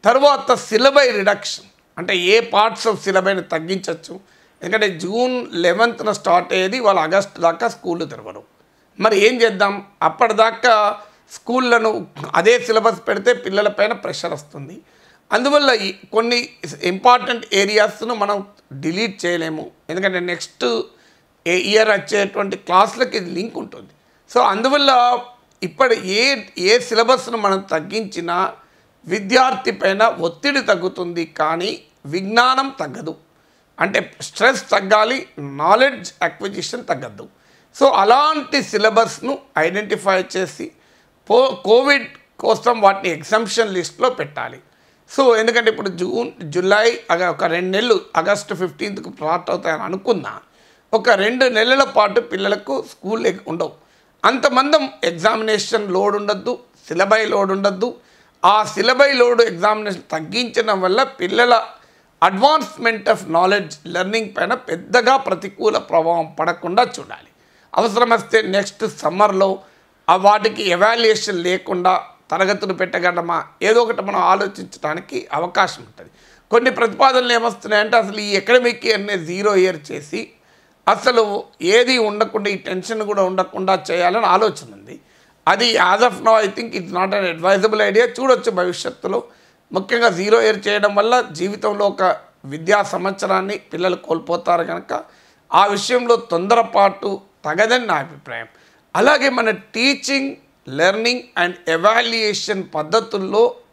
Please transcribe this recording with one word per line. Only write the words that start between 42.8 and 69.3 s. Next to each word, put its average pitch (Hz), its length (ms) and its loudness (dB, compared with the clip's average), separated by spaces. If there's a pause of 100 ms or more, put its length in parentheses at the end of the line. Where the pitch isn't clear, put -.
వాటిని 196 360 2
ఎగ్జంప్షన్ 214 560 -2
లిస్ట్లో 180 360 -2
పెట్టాలి. 127 500 -10 (520)
So 277 120 0 (180)
ఎందుకంటే 226 300 2
ఇప్పుడు 214 180 -6
జూన్, 185 420 -4 (220)
జూలై, 202 360 2 (220)
అగ-, 175 180 0
ఒక 165 140 -4
రెండు 180 320 -2
నెలలు, 220 220 2 (200)
ఆగస్టు 202 360 -2
ఫిఫ్టీన్త్కు 175 640 -8
స్టార్ట్ 165 340 -4
అవుతాయని 170 340 -4
అనుకున్నా, 170 500 -4 (600)
ఒక 220 160 2
రెండు 233 360 4
నెలల 247 380 4
పాటు 214 360 2
పిల్లలకు 202 720 -4
స్కూల్ 226 340 -6
ఎగ్-, 185 220 -2
ఉండవు. 165 260 -6 (520)
అంతమందం 269 640 2 (140)
ఎగ్జామినేషన్ 214 880 -2
లోడ్ 196 260 0
ఉండద్దు, 208 440 -4 (280)
syllabi 202 420 2
లోడ్ 196 220 0
ఉండద్దు. 196 380 -2 (560)
ఆ 202 100 6 (180)
syllabi 254 360 2 (120)
లోడ్ 240 200 4
ఎగ్జామినేషన్ 208 720 0
తగ్గించడం 208 680 -2
వల్ల 190 220 2 (180)
పిల్లల 226 320 2 (680)
advancement 220 920 0
of 196 60 0 (140)
knowledge, 185 400 0 (200)
learning 196 420 -2
పైన 190 180 -2
పెద్దగా 226 640 0
ప్రతికూల 196 600 -4
ప్రభావం 165 600 -2
పడకుండా 190 440 0
చూడాలి. - 460 -10 (440)
అవసరమైతే 226 640 2 (160)
నెక్స్ట్ 202 280 -4 (180)
సమ్మర్లో 190 480 2 (600)